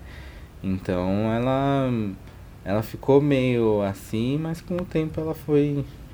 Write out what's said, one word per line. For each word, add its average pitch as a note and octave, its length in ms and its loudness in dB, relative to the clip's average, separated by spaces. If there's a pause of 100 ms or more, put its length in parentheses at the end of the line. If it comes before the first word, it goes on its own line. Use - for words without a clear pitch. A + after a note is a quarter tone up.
(600)
Então, F#2 480 0 (240)
ela, C3+ 560 2 (760)
ela G#2 180 0
ficou C#3 380 4
meio B2 600 4
assim, A2 560 -2
mas D#3+ 220 -4
com - 160 -6
o C#3 80 -2
tempo D#3+ 380 -2
ela D#3+ 120 -2
foi D3 520 2 (280)